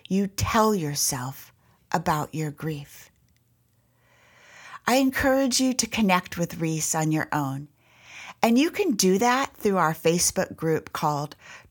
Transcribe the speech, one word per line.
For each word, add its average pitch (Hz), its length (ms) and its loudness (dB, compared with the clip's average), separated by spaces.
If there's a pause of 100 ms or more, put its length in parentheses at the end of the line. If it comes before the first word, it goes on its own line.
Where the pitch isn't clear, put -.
you 196 200 0
tell 214 460 2
yourself 147 800 -4 (400)
about 160 420 -2
your 156 180 -6
grief. 147 580 -12 (1800)
I 233 100 2
encourage 269 640 2
you 262 140 2
to 233 120 -2
connect 190 500 0
with 170 220 -6
Reese 160 340 -2
on 156 200 0
your 156 180 -2
own. 143 380 -4 (720)
And 233 180 6
you 320 100 2
can 381 220 0
do 190 280 4
that 247 360 0
through 196 220 0
our 160 160 4
Facebook 175 640 0
group 160 340 -2
called 147 460 -4 (340)